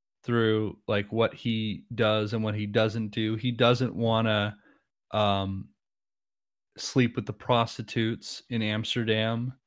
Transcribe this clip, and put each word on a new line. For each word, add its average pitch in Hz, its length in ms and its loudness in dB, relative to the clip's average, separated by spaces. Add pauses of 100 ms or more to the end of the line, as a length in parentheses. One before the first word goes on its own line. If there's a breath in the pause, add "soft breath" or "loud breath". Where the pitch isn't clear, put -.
(240)
through, 110 540 0 (100)
like, 104 240 -2
what 113 220 2
he 110 500 -4 (100)
does 107 400 2
and 113 100 0
what 107 120 -2
he 104 100 -4
doesn't 107 440 0
do. 110 260 -2
He 120 160 -2
doesn't 120 420 2
wanna, 110 600 2 (560 soft breath)
um, 98 560 0 (1120)
sleep - 380 0
with 107 100 -4
the 107 80 -6
prostitutes - 1160 -2
in 117 120 -2
Amsterdam, 113 920 -2 (140)